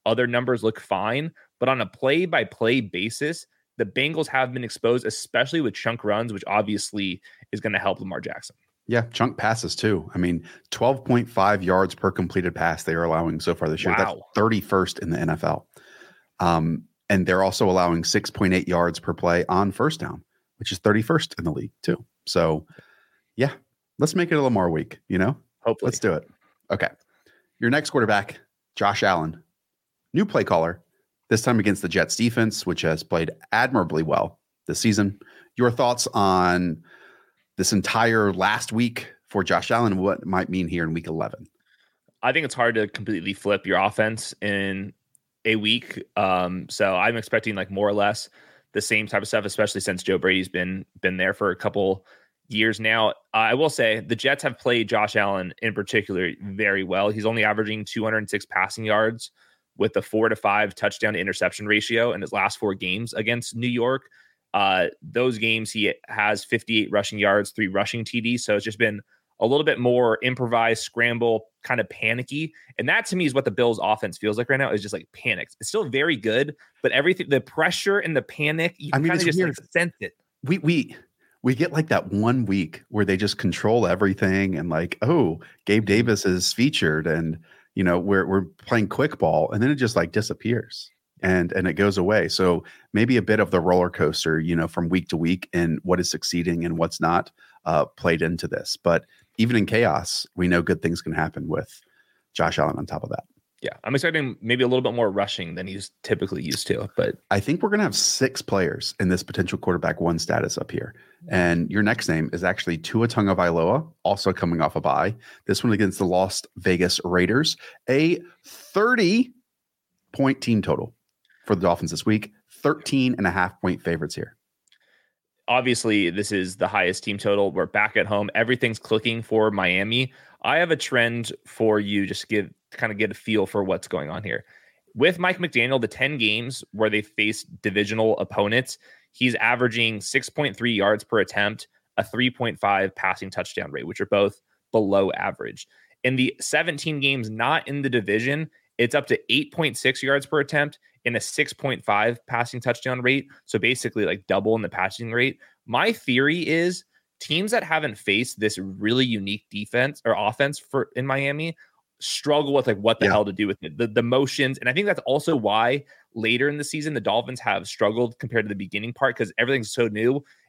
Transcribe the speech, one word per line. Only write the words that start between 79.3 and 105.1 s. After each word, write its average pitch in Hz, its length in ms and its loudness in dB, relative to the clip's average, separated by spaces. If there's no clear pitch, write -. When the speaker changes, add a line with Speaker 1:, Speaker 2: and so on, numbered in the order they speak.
Speaker 1:
like, 185 80 2
Speaker 2:
weird. - 260 -8
Speaker 1:
sense 170 260 0
it. 95 140 -10
Speaker 2:
We, 170 140 0
we, 156 380 0
we 127 140 2
get, 165 160 0
like, 156 160 0
that 85 240 2
one 113 340 2
week 92 440 -2
where 107 140 2
they 95 120 2
just 98 220 -2
control 104 500 2
everything 95 680 2
and, 82 140 -4
like, 82 320 -2
"Oh, 110 380 2
Gabe 107 160 4
Speaker 1:
Mm-hmm. 110 40 -4
Speaker 2:
Davis 110 380 2
is 90 280 2
featured 85 560 0
and, 82 320 -2
you 98 80 0
know, 87 160 4
we're, 95 280 2
we're 95 180 2
playing 113 220 2
quick - 300 -2
ball," 80 320 4
and 104 100 -2
then 127 120 4
it - 20 0
just, 123 220 0
like, 85 160 2
disappears - 800 -4
and, 90 300 2
and 92 140 0
it 82 80 0
goes 101 240 2
away. 95 300 2
So 90 340 2
maybe 120 240 4
a 110 60 4
bit 107 180 2
of 95 100 2
the 92 100 4
roller 90 300 4
coaster, 78 480 0
you 82 160 0
know, 82 140 0
from 87 200 -2
week 90 200 0
to 90 80 -2
week 85 360 0
and 85 300 0
what 90 160 2
is 90 100 -2
succeeding 85 560 -2
and 82 140 -2
what's 82 220 -2
not, 82 320 2
uh, 76 220 2
played 85 360 0
into 85 240 -2
this. - 300 -6
But 85 300 0
even 117 180 2
in 104 100 4
chaos, 98 600 0
we 90 100 2
know 87 160 4
good 82 200 0
things 85 200 -2
can 82 100 -6
happen 80 360 -4
with - 320 -6
Josh 82 240 0
Allen 73 180 0
on - 100 -6
top - 160 -8
of - 60 -4
that. - 160 -6
Speaker 1:
Yeah, - 100 -4
I'm 120 120 -2
expecting 147 480 0
maybe 123 200 2
a 123 60 4
little 127 140 2
bit 120 120 0
more 117 160 2